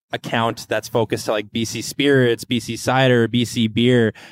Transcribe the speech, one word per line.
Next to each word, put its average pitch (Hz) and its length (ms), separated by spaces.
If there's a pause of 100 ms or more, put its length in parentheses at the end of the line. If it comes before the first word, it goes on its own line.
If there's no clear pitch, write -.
(120)
account 117 580
that's 110 180
focused 113 380
to, 127 60
like, 107 200
B 117 140
C 113 160
spirits, 131 640
B 123 160
C 113 180
cider, 127 500
B 117 180
C 113 220
beer. 117 460 (180)